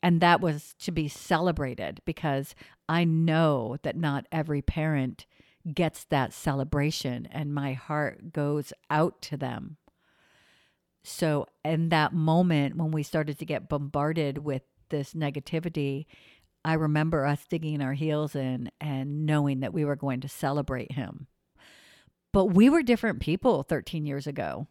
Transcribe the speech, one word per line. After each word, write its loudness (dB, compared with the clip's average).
And 6
that 8
was -4
to -6
be -2
celebrated, -2
because -4
I 2
know 2
that -4
not -2
every -2
parent -2
gets -2
that 0
celebration, -2
and -6
my -4
heart -6
goes -2
out 2
to -8
them. -8
So -2
in 0
that 4
moment, 4
when 0
we -2
started -4
to -10
get -4
bombarded -2
with -4
this -4
negativity, -4
I 0
remember 2
us 0
digging -4
our -2
heels -2
in -4
and -4
knowing 2
that -4
we 0
were 0
going -4
to -8
celebrate -4
him. -8
But 6
we 10
were 6
different 0
people 2
thirteen -4
years -6
ago. -6